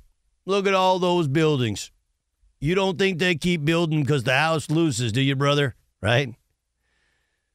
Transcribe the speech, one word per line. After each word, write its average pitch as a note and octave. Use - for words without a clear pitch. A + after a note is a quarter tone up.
look G3
at G3
all F#3
those F3
buildings. C3+
You D#3
don't F#3+
think F#3+
they F3+
keep E3+
building D#3+
'cause C3
the B2+
house D#3
loses, C3+
do B2
you, C3+
brother?" C#3+
Right? A#2+